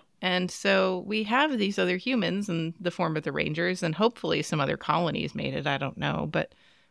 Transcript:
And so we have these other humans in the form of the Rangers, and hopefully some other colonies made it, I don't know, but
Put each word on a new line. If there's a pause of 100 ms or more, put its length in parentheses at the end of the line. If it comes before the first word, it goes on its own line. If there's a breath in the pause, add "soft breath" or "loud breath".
(220)
And
so
we
have
these
other
humans
in
the
form
of
the
Rangers,
and
hopefully
some
other
colonies
made
it,
I
don't
know,
but (380 soft breath)